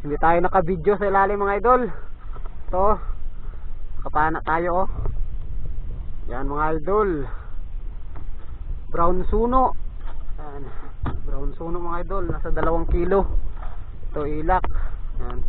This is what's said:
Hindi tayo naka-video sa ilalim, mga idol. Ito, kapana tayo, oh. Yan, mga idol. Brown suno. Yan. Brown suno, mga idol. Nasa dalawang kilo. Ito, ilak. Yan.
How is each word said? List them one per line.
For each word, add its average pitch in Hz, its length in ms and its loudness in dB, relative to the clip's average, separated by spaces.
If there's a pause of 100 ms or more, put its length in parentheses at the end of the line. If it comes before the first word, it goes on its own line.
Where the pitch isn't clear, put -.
Hindi 147 160 -4
tayo 170 240 4
naka-video 185 560 2
sa 202 80 -2
ilalim, 196 320 2
mga 202 240 -2
idol. 254 200 4 (840)
Ito, 196 320 2 (1040)
kapana 156 400 0
tayo, 170 400 0
oh. 190 60 2 (1400)
Yan, 135 240 -2
mga 156 320 -2
idol. 185 400 0 (1700)
Brown 175 400 4
suno. 240 400 2 (720)
Yan. 143 200 -8 (600)
Brown - 320 0
suno, 170 240 -2
mga 175 240 0
idol. 180 240 0
Nasa 165 240 0
dalawang 160 400 4
kilo. 175 320 4 (880)
Ito, 151 160 -2
ilak. 156 400 2 (560)
Yan. 123 160 0 (100)